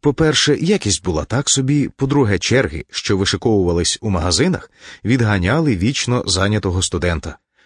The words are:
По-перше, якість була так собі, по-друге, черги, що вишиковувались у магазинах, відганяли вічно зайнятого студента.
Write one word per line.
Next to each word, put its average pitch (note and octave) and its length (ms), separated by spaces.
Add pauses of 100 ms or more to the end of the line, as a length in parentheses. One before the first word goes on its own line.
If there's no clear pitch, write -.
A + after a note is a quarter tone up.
По-перше, D3 600
якість E3+ 420
була D#2 220
так C3+ 240
собі, C#3 460
по-друге, C3 440
черги, G#2+ 500
що - 280
вишиковувались F#2 840
у A2 80
магазинах, F#2 640 (340)
відганяли A2+ 720
вічно A#2 500
зайнятого F#2+ 540
студента. E2+ 560 (280)